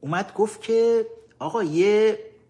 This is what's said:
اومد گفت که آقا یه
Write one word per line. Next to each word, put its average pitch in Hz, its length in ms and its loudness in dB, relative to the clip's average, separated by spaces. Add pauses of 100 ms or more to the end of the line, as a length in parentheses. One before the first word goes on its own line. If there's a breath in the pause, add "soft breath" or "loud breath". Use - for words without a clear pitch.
اومد 170 320 -6
گفت 214 280 -2
که 226 440 2 (340)
آقا 175 240 -4
یه 208 560 2 (300)